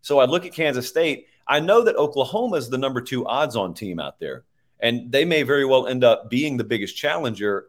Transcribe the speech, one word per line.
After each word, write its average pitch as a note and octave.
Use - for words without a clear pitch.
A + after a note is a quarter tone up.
So C#3+
I C3
look F3
at -
Kansas C3+
State. D#3+
I D3
know G3+
that A3
Oklahoma D3
is A#2+
the B2+
number C3
two B2
odds-on A2+
team F2+
out C#2+
there, C2
and A#2+
they C#3
may D#3+
very C#3
well C3
end B2+
up A#2
being C3+
the A#2
biggest G#2
challenger. G#2+